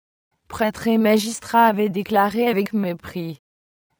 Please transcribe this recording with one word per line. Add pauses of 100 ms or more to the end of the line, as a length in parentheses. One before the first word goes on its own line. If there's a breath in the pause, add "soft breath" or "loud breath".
(480)
Prêtres
et
magistrats
avaient
déclaré
avec
mépris, « (580)